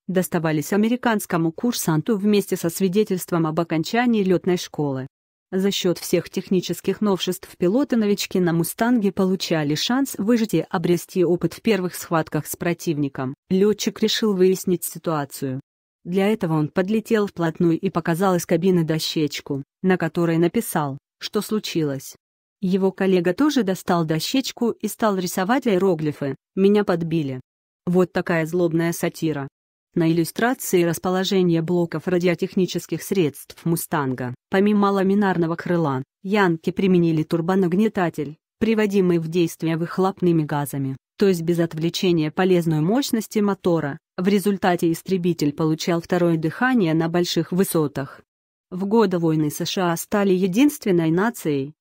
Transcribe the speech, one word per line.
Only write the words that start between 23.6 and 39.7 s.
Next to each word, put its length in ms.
достал 420
дощечку 640
и 180
стал 300
рисовать 500
иероглифы: 680
«Меня 280
подбили». 560
Вот 280
такая 340
злобная 460
сатира. 540
На 160
иллюстрации 720
расположение 760
блоков 480
радиотехнических 960
средств 600
«Мустанга». 720
Помимо 360
ламинарного 680
крыла, 480
янки 480
применили 540
турбонагнетатель, 1120
приводимый 600
в 100
действие 480